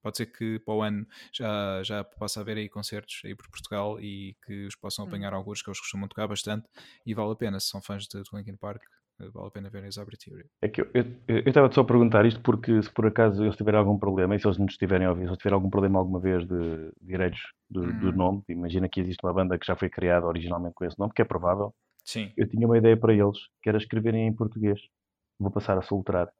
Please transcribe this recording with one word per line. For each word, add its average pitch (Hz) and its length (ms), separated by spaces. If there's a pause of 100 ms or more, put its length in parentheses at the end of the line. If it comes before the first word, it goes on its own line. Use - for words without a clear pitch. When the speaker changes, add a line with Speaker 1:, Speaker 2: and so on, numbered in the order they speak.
Speaker 1:
pode 107 160
ser 113 100
que 113 320
para 110 140
o 110 80
ano 107 240 (280)
já, 101 500
já 104 220
possa - 340
haver 107 180
aí 107 120
concertos - 560
aí 101 100
por - 140
Portugal 107 500
e 98 460
que 101 220
os 98 80
possam 104 280
Speaker 2:
Hum. 98 60
Speaker 1:
apanhar 98 240
alguns 95 280
que - 80
eles 95 120
costumam 98 260
tocar 107 200
bastante 107 380 (400)
e 113 80
vale 107 200
a - 20
pena, 101 240
se - 80
são 98 140
fãs 101 260
de, 101 140
de - 120
Linkin 104 220
Park, 104 260 (400)
eh, - 120
vale 101 140
a 104 40
pena 98 180
verem 101 200
os 101 80
Hybrid 104 260
Theory. 95 220 (160)
Speaker 3:
É 143 80
que - 120
eu, - 120
eu, 123 100 (240)
eu, 113 120
eu 117 100
estava 135 240
só 139 80
a 120 40
perguntar 117 400
isto 117 160
porque 113 400
se - 80
por 110 160
acaso 104 380
eles 107 140
tiverem 107 200
algum 104 200
problema, 95 380
e 101 40
se 107 80
eles 92 100
nos 98 200
tiverem 92 300
a - 20
ouvir, 90 140
se 90 40
eles 92 120
tiverem 98 160
algum 95 140
problema 98 300
alguma 92 220
vez 90 260
de 82 440 (100)
direitos 90 400 (280)
do, 92 120 (180)
do 95 100
Speaker 1:
Hum. - 40
Speaker 3:
nome, 92 340
imagina 87 420
que - 120
existe 90 220
uma 90 100
banda 90 260
que - 80
já 92 80
foi 90 140
criada 87 360
originalmente 85 480
com 90 120
esse 87 120
nome, 101 160
que - 80
é 110 40
provável. 92 460 (340)
Speaker 1:
Sim. 104 320
Speaker 3:
Eu 113 100
tinha 113 180
uma 117 120
ideia 113 200
para 113 160
eles, 101 240 (240)
que - 80
era 107 80
escreverem 113 480
em 113 80
português. 107 460 (580)
Vou 98 140
passar 101 260
a 92 40
soletrar. 92 480 (100)